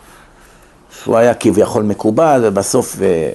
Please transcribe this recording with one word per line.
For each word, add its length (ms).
שהוא 140
היה 180
כביכול 480
מקובל, 600
ובסוף, 580
אה, 320